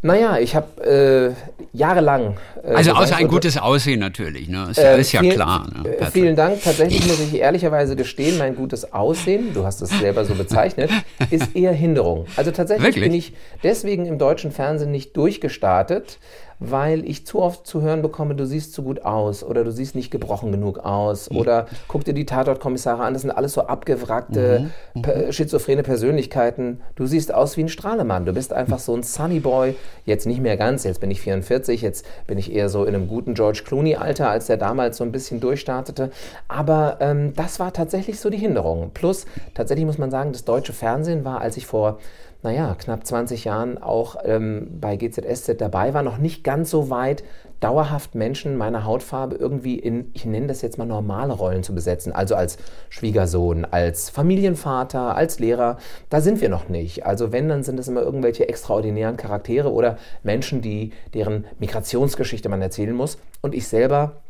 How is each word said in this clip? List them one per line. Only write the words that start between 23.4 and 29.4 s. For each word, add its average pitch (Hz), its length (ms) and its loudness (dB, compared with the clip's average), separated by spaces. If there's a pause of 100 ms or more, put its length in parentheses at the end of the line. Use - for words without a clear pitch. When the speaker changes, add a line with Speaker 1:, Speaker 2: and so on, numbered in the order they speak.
Speaker 1:
so - 100 0
abgewrackte, 123 1000 0
Speaker 2:
Mhm, 151 120 -4 (220)
mhm. 120 80 -4
Speaker 1:
pe-, 147 300 0
schizophrene 143 500 0
Persönlichkeiten. 123 1000 0 (140)
Du 127 120 -2
siehst 151 260 0
aus 143 240 2
wie 160 60 0
ein 160 60 0
Strahlemann, 143 560 -2
du 90 80 0
bist 131 200 -2
einfach 127 260 0
so 120 160 -2
ein 120 80 -2
Sunny 160 380 -2